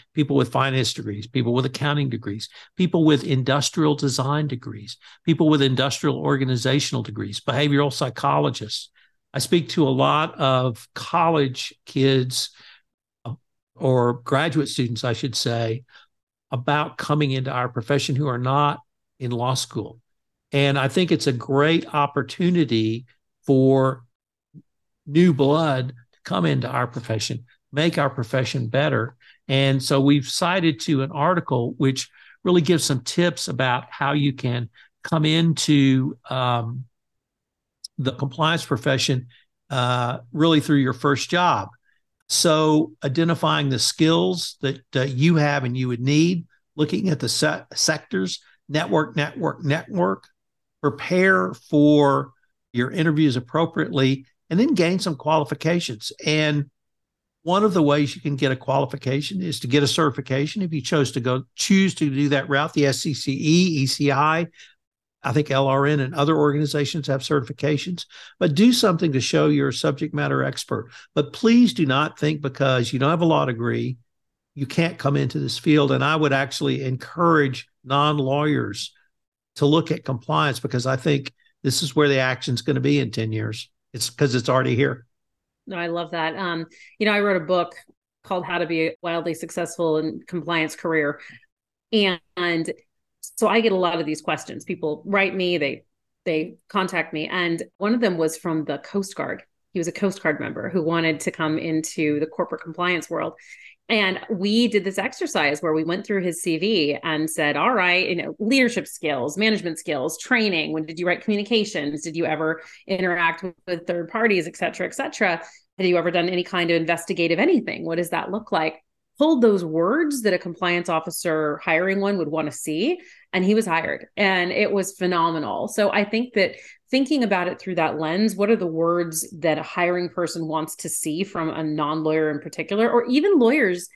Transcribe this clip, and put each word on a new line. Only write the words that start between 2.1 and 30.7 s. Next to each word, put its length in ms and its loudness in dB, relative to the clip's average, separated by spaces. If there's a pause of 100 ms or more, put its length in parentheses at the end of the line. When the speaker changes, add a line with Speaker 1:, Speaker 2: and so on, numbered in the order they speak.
Speaker 1:
people 280 2
with 180 6
industrial 720 0
design 540 -2
degrees, 480 -12 (280)
people 240 4
with 140 6
industrial 540 2
organizational 880 0
degrees, 360 -8
behavioral 520 0
psychologists. 1000 -2 (420)
I 60 -4
speak 320 0
to 160 2
a 40 2
lot 500 2
of 540 0
college 800 0 (140)
kids, 640 0 (720)
uh, 100 -10 (420)
or 380 2
graduate 540 0
students, 360 -4
I 80 0
should 240 -6
say, 480 -2 (640)
about 480 -2
coming 320 0
into 220 -4
our 160 -2
profession 480 -2
who 100 0
are 120 -2
not 420 0 (400)
in 100 -6
law 240 -2
school. 460 -8 (500)
And 260 2
I 120 0
think 240 2
it's 160 2
a 40 2
great 640 2
opportunity 1120 0 (400)
for 560 4 (1040)
new 260 6
blood 560 2 (240)
to 120 -20
come 220 0
into 220 0
our 180 -2
profession, 580 -6 (280)
make 260 0
our 120 0
profession 580 -4
better. 480 0 (320)
And 340 2
so 180 2
we've 260 4
cited 540 0